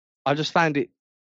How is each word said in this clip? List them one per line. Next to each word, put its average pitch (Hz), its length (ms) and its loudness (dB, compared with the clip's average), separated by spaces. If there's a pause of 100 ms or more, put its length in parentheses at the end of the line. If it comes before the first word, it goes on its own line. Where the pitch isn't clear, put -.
(240)
I 139 100 0
just 151 180 -4
found 165 240 2
it 139 140 -2 (440)